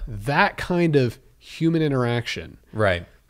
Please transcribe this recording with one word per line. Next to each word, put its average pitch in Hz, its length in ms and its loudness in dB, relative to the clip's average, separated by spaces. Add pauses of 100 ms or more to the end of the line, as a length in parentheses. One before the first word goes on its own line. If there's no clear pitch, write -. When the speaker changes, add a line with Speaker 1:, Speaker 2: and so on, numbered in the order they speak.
Speaker 1:
that 135 500 -2
kind 175 380 2
of 127 220 2 (220)
human 165 420 -2
interaction, 120 760 -2 (160)
Speaker 2:
Right. 95 340 0 (220)